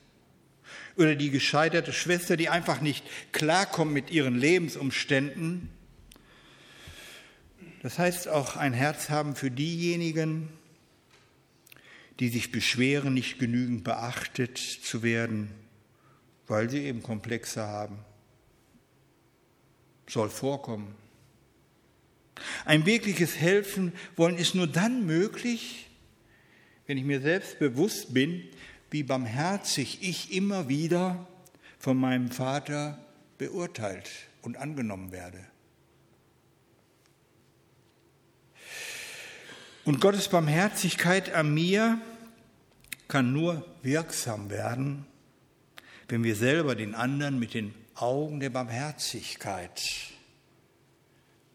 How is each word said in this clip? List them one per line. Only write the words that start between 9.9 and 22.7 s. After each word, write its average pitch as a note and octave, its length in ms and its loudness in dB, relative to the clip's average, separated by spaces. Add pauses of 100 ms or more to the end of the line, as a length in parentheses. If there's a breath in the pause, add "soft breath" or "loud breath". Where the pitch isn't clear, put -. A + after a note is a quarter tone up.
die B2 120 0
sich A#2 200 -2
beschweren, C3 600 2
nicht B2+ 260 -2
genügend A#2+ 460 0
beachtet A#2+ 720 -4
zu - 460 -6
werden, A2+ 480 0 (960 soft breath)
weil A2 240 2
sie C#3+ 140 -2
eben A#2+ 180 -6
Komplexe A2+ 640 -6
haben. G#2 320 -8 (2000)
Soll G#2+ 220 0
vorkommen. A2+ 640 -6 (1700 loud breath)
Ein D#3 220 6